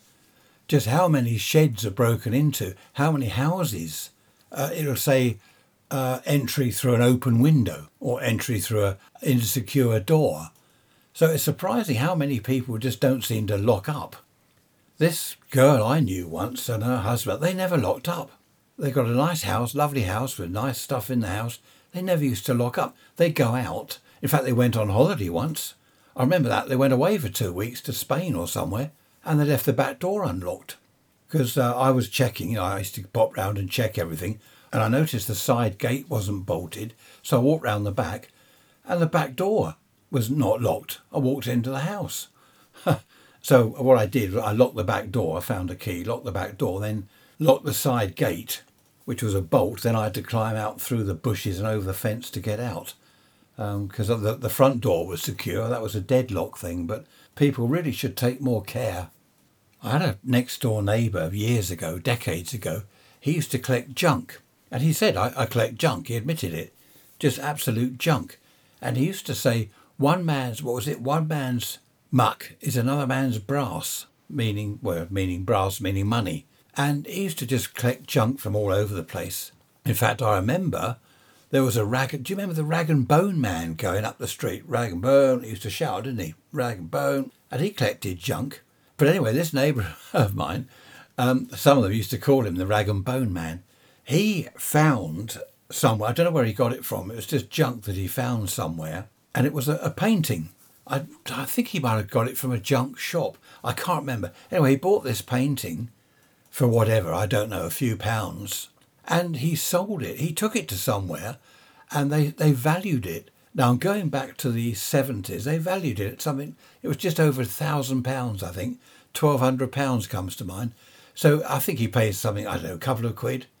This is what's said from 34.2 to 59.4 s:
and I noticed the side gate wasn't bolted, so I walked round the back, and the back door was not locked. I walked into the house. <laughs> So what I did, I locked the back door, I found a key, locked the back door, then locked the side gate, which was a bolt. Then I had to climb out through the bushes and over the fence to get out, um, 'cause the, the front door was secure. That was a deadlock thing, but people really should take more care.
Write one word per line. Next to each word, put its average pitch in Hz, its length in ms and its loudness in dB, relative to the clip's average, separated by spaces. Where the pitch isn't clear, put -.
and 113 120 2
I 110 40 2
noticed 131 400 2
the 110 80 -4
side 113 440 0
gate 127 300 -2
wasn't 101 360 -4
bolted, 98 480 -6
so - 140 2
I 120 40 4
walked 151 220 2
round 104 220 -2
the 101 60 -2
back, 98 380 -4
and 175 160 0
the 165 60 4
back 151 280 0
door 185 400 0
was 117 180 0
not 120 320 2
locked. - 380 -2
I - 60 -4
walked 135 300 0
into 123 240 0
the 135 80 -4
house. 185 480 -6
<laughs> - 140 2
So 123 260 6
what 127 320 4
I 104 80 2
did, 101 280 0
I 110 180 0
locked 123 220 4
the 98 80 -2
back 98 280 -2
door, 87 260 0
I - 20 -2
found 90 300 -4
a 90 60 -8
key, 90 280 -6
locked 117 220 -6
the 98 60 -6
back 95 260 -6
door, 98 220 -2
then 104 280 -4
locked 156 260 4
the 135 120 -2
side 117 400 0
gate, 104 480 -4
which - 180 -6
was 104 140 0
a 95 60 2
bolt. 101 420 2
Then 113 120 2
I 107 100 0
had 104 100 -4
to 104 80 -4
climb 110 320 -2
out 107 260 -6
through 117 220 -2
the 98 100 -2
bushes 95 460 -2
and 107 80 -2
over 107 180 -2
the 95 80 -2
fence 110 380 -6
to - 80 -8
get 107 200 -4
out, 117 360 -8
um, 101 280 -4
'cause 98 200 -4
the, 117 80 2
the 107 340 -2
front 131 320 4
door 85 240 2
was 90 160 -8
secure. 107 480 -4
That 117 140 -4
was 101 100 -6
a 104 80 -4
deadlock 104 560 0
thing, 87 300 -6
but 107 180 -8
people 135 320 2
really 147 240 0
should - 260 -6
take 127 240 -2
more 120 220 0
care. 98 480 -6